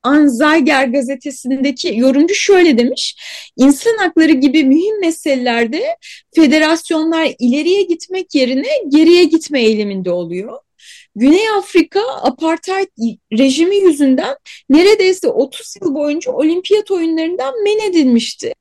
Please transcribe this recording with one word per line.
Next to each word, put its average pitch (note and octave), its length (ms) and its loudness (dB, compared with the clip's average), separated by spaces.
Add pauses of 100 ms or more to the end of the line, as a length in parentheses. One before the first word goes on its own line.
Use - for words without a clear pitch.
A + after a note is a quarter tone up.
Anzeiger C#4+ 800 2
gazetesindeki C4 1080 -4
yorumcu C4+ 400 2
şöyle F4+ 420 4
demiş, - 380 -4 (420)
"İnsan C#4+ 400 2
hakları E4 340 2
gibi C#4+ 320 2
mühim F4 360 2
meselelerde C4+ 960 -2 (380)
federasyonlar D#4+ 1040 0
ileriye D4+ 420 0
gitmek F#4 540 -6
yerine C4 340 -2 (180)
geriye D#4+ 360 6
gitme D#4 380 0
eğiliminde G3+ 500 -2
oluyor. F3+ 480 -8 (560)
Güney D#4 340 2
Afrika F#4+ 500 -2 (220)
apartheid E4 640 -4 (500)
rejimi C#4+ 380 2
yüzünden D#4+ 600 2 (340)
neredeyse F#4 580 4
otuz - 540 -4
yıl D#4+ 140 -4
boyunca D4+ 360 -4
olimpiyat F#4 600 -2
oyunlarından F4+ 720 -4
men G#4+ 260 -2
edilmişti. B3+ 720 0